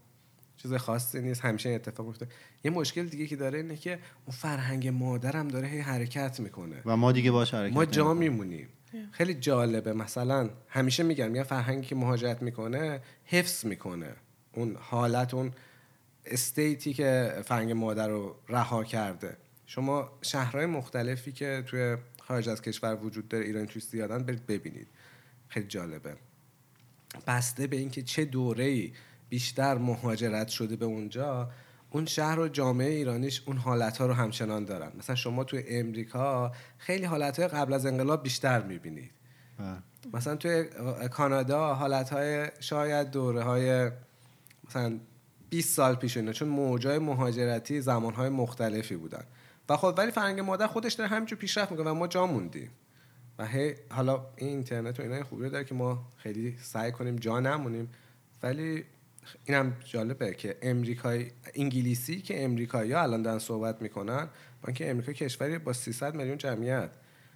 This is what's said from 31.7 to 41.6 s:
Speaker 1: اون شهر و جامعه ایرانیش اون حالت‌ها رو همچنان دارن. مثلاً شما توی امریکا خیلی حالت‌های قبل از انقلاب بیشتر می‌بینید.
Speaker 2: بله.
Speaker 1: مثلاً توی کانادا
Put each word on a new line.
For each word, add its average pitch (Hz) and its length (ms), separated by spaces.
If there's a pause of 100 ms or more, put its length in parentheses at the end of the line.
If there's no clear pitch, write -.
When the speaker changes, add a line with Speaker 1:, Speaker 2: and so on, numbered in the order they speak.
Speaker 1:
اون 156 160
شهر 156 340
و 165 80
جامعه 131 420
ایرانیش 131 560
اون 139 100
حالت‌ها 120 500
رو 123 60
همچنان 110 520
دارن. 87 340
مثلاً 127 180
شما 123 280
توی 127 240
امریکا 120 840 (260)
خیلی 185 260
حالت‌های 160 440
قبل 147 240
از 135 140
انقلاب 135 360
بیشتر 127 400
می‌بینید. 82 480 (480)
Speaker 2:
بله. 95 180 (360)
Speaker 1:
مثلاً 123 240
توی 165 280 (460)
کانادا 139 640